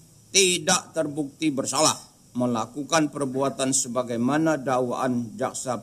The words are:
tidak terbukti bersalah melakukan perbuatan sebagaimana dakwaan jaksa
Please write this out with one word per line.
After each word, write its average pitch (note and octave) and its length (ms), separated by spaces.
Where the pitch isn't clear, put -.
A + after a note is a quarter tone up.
tidak F3+ 640
terbukti D3+ 560
bersalah C3+ 480
melakukan B2 720
perbuatan C3+ 640
sebagaimana B2+ 880
dakwaan B2 720
jaksa A2+ 480